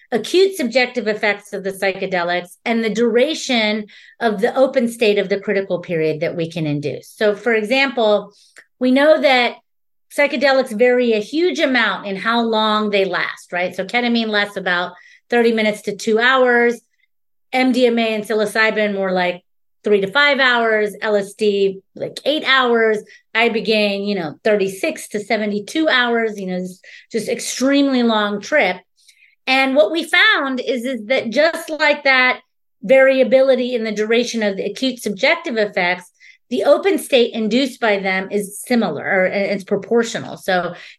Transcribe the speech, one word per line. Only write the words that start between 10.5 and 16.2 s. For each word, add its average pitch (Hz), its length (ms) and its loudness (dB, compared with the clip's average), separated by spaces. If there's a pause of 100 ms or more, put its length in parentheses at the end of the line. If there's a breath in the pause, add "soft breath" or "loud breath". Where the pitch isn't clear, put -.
vary 247 360 4
a 214 60 0
huge 294 400 -2
amount 220 480 0
in 196 80 -6
how 226 260 0
long 214 480 0
they 196 160 2
last, - 460 -6
right? 180 240 -4
So 190 100 -6
ketamine 233 440 0
lasts 208 280 -2
about 180 360 -4 (360 loud breath)
thirty 233 220 4
minutes 214 320 0
to 202 120 -6
two 220 240 0
hours. 240 640 2 (720)